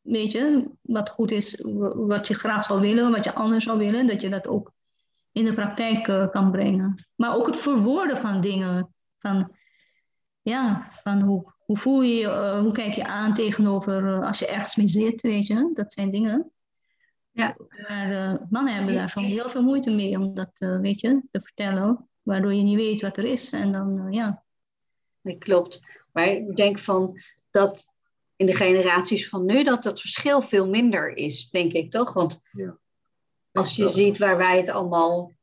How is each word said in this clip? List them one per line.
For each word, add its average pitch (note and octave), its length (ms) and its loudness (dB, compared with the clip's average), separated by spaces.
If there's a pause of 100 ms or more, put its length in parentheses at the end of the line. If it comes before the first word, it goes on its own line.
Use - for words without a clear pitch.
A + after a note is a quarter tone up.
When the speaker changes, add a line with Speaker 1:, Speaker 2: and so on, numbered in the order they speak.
Speaker 1:
Weet G#3+ 320 -2
je, C#4+ 380 2 (120)
wat G#3 260 -4
goed G#3+ 220 -2
is, G#3 320 -4
w-, G#3 460 -2
wat G#3 200 0
je G#3+ 60 0
graag G#3+ 300 -2
zou G3 160 0
willen, A#3 300 4
wat G#3+ 140 0
je G#3 100 -6
anders A3 300 0
zou A3+ 140 0
willen, A3 280 2
dat G#3+ 140 2
je F#3+ 80 -4
dat F#3+ 180 -4
ook - 260 -4 (600)
in A3+ 120 0
de A3 80 2
praktijk, G#3+ 560 -2
eh, G3 200 2
kan F#3+ 220 2
brengen. F#3+ 540 0 (100)
Maar A#3 220 -2
ook A#3+ 100 2
het A#3 100 -2
verwoorden C#4 600 0
van G#3 220 -2
dingen, F#3 540 -2 (240)
van, G3 380 -2 (840)
ja, A3+ 460 -2 (140)
van G3+ 180 0
hoe, G3 380 0
hoe - 200 -4
voel C4+ 240 2
je A#3+ 120 4
je, A3 140 0
eh, G3+ 320 -2
hoe G#3+ 120 2
kijk G#3+ 200 -2
je G#3 140 -4
aan G#3+ 280 0
tegenover, G3+ 800 0
eh, F#3+ 120 -2
als G#3 120 -4
je - 80 -4
ergens - 300 -4
mee G#3 120 4
zit, A3 340 0
weet G#3 240 0
je, A3+ 280 0
dat G#3 180 -6
zijn G3 180 -4
dingen. A3 400 0 (800)
Speaker 2:
Ja. - 260 -4 (320)
Speaker 1:
Maar, G3+ 240 -4
eh, F#3+ 220 -2 (160)
mannen A#3+ 240 0
hebben G3 180 -2
Speaker 2:
Ja. F#3+ 60 0
Speaker 1:
daar F#3 120 -4
soms G3 160 -4
heel A3 220 -2
veel B3+ 140 -2
moeite C4 280 2
mee G3 280 0
om G3 160 -2
dat, F#3 200 -8
eh, F#3 260 -2
weet G3 200 0
je, C4+ 200 2 (100)
te G3+ 100 -4
vertellen, G3+ 680 -2 (140)
waardoor G3 320 0
je G3+ 80 2
niet G3+ 140 4
weet G#3+ 260 0
wat G3 140 -6
er G3+ 80 -4
is. B3+ 280 -4
En G3+ 200 -2
dan, F#3+ 340 -2
eh, F#3+ 60 -6
ja. G#3+ 300 -4 (840)
Speaker 2:
Dat F3+ 140 -8
klopt. - 640 -2 (100)
Maar E3 140 2
ik G3+ 280 -2
denk G3+ 220 2
van F#3 380 0 (340)
dat - 340 2 (520)
in F#3+ 100 2
de F#3 80 4
generaties F#3 720 2
van F#3 160 -4
nu A3+ 180 4
dat B3+ 200 2
dat - 180 -6
verschil - 420 0
veel G3 260 2
minder G3 480 0
is, - 340 -6
denk F3 220 0
ik, D#3+ 180 -4
toch? A#3+ 220 -2
Want E3+ 280 0 (120)
Speaker 3:
Ja. F#3+ 260 -10 (760)
Speaker 2:
als - 240 0
je G#3+ 60 2
Speaker 3:
Denk F3+ 120 2
wel. G3 100 6
Speaker 2:
ziet G3+ 140 2
waar G3 180 4
wij F3+ 200 4
het F3+ 140 2
allemaal F3 600 0 (100)